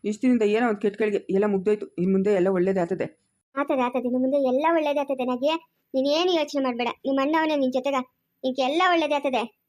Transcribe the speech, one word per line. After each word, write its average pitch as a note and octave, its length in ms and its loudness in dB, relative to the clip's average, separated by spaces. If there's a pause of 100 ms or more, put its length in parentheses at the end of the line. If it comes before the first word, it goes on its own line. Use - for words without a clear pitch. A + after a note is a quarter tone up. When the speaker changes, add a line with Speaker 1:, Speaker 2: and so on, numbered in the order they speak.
Speaker 1:
ಇಷ್ಟಿನಿಂದ A3 380 2
ಏನೋ G#3+ 280 2
ಒಂದ್ G#3 100 -2
ಕೆಟ್ಟ G3+ 180 -2
ಕೆಳಗೆ G#3+ 200 0 (120)
ಎಲ್ಲ F#3+ 160 2
ಮುಗ್ದೋಯ್ತು. G#3 420 0
ಇನ್ F3+ 240 -2
ಮುಂದೆ F#3+ 220 2
ಎಲ್ಲ F#3 140 2
ಒಳ್ಳೇದಾಗ್ತದೆ. F#3 580 0 (500)
Speaker 2:
ಆತದೆ, C#4+ 260 -2
ಆತದೆ, B3+ 260 -2
ಇನ್ನು B3 120 -2
ಮುಂದೆ C4 180 0
ಎಲ್ಲ C4+ 340 2
ಒಳ್ಳೇದಾಗ್ತದೆ. C#4+ 540 0
ನಾಗೆ B3+ 300 0 (380)
ನೀನೇನು D4 380 0
ಯೋಚನೆ D4 320 -2
ಮಾಡ್ಬೇಡ, A#3+ 240 -2
ನಿಮ್ C4+ 320 -2
ಅಣ್ಣ D4 200 0
ಅವನೇ D#4 160 0
ನಿನ್ C4 180 0
ಜೊತೆಗ, C4+ 220 -2 (480)
ನಿನ್ಗೆ C4 180 -4
ಎಲ್ಲ C#4+ 200 0 (100)
ಒಳ್ಳೇದಾಗ್ತದೆ. C#4+ 760 -2